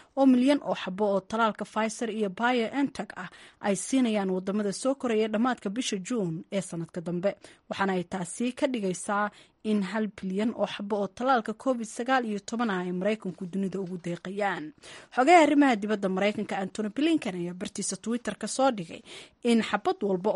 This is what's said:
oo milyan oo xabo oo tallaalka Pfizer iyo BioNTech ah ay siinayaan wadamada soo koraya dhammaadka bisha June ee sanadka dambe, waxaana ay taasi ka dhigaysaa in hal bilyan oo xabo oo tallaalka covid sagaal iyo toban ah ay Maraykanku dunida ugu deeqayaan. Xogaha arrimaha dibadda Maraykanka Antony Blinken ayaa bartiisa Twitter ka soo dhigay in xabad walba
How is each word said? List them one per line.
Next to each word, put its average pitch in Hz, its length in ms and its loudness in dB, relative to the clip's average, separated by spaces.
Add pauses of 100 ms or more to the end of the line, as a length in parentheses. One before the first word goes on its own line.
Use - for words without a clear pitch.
(160)
oo 269 100 6
milyan 262 400 8
oo 190 80 0
xabo 190 300 -4 (100)
oo 190 60 2
tallaalka 220 440 0
Pfizer 220 460 -4
iyo 208 240 -2
BioNTech 240 800 -2
ah 185 140 -10 (320)
ay 202 140 2
siinayaan 214 540 2
wadamada 190 420 -2
soo 262 260 -2
koraya 220 300 0
dhammaadka 220 420 0
bisha - 320 -4
June 180 480 -2
ee 185 100 -2
sanadka 165 400 -8
dambe, 175 380 -2 (320)
waxaana 196 240 0
ay 180 160 0
taasi 214 480 -4
ka 302 80 0
dhigaysaa 208 640 -2 (360)
in 214 160 2
hal 214 320 -2
bilyan 202 400 -2
oo 196 120 -2
xabo 202 360 -6
oo 190 80 -2
tallaalka 240 440 0
covid 240 360 -2
sagaal 254 360 0
iyo 208 120 -4
toban 226 320 -2
ah 180 160 -2
ay 180 60 -2
Maraykanku 190 580 -2
dunida 190 320 -2
ugu 180 160 -8
deeqayaan. 185 720 -4 (400)
Xogaha 320 320 8
arrimaha 285 340 6
dibadda 202 320 0
Maraykanka 202 500 0
Antony 202 360 -4
Blinken 302 400 0
ayaa 175 240 -6
bartiisa 196 400 -6
Twitter 220 400 -4
ka - 80 -8
soo 262 240 2
dhigay 185 320 -6 (400)
in 233 240 4
xabad 359 400 0
walba 190 300 0